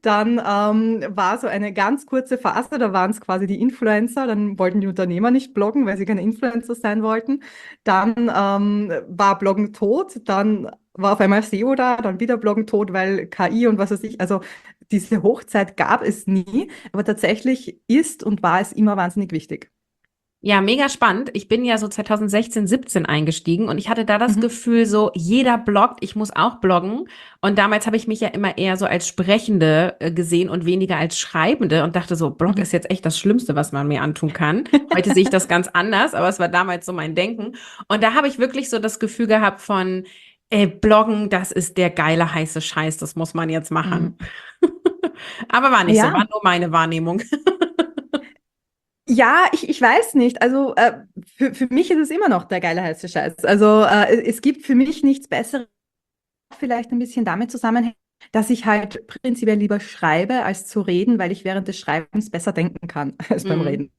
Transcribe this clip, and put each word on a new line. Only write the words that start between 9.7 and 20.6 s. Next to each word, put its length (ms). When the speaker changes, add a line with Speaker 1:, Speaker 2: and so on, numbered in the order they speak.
Speaker 1:
tot. 520
Dann 480
war 180
auf 80
einmal 240
seo 320
da, 200
dann 220
wieder 180
Bloggen 300
tot, 260
weil 360
K 200
I 200
und 100
was 140
weiß 100
ich. 180
Also 200
diese 320
Hochzeit 540
gab 260
es 240
nie, 420
aber 140
tatsächlich 800
ist 380
und 180
war 180
es 120
immer 240
wahnsinnig 340
wichtig. 400
Speaker 2:
Ja, 140